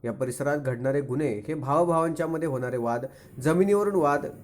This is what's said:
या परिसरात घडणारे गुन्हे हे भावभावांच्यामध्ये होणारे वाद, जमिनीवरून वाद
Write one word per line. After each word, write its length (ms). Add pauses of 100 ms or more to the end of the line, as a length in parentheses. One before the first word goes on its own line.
या 80
परिसरात 460
घडणारे 420
गुन्हे 480
हे 60
भावभावांच्यामध्ये 920
होणारे 280
वाद, 300 (340)
जमिनीवरून 540
वाद 320 (180)